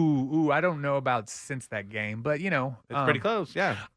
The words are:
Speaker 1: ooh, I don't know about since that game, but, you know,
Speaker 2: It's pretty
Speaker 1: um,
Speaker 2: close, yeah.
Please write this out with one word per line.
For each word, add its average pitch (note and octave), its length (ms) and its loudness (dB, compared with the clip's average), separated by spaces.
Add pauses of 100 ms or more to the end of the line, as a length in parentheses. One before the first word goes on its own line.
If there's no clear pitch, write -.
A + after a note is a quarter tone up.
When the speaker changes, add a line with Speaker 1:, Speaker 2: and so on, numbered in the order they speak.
(340)
Speaker 1:
ooh, D#3 160 4
I C#3+ 100 4
don't E3+ 220 0
know C#3+ 140 0
about B2+ 320 0
since - 400 -10
that G#2 220 -8
game, G#2+ 320 -6
but, D3+ 180 -2
you F#3+ 100 -4
know, C3+ 260 0 (140)
Speaker 2:
It's C3+ 140 -2
pretty D3 160 2
Speaker 1:
um, - 20 -6
Speaker 2:
close, G3+ 320 0
yeah. E3+ 220 0 (200)